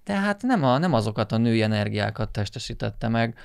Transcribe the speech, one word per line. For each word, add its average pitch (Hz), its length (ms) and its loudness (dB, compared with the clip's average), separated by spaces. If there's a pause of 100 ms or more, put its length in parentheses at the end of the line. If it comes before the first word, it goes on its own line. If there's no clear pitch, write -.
de 196 100 -6
hát 202 280 -2
nem 247 220 2
a, 127 140 4
nem 170 140 2
azokat 110 400 0
a 120 40 0
női 113 260 4
energiákat 104 680 -2
testesítette - 760 -6
meg, 117 260 0 (100)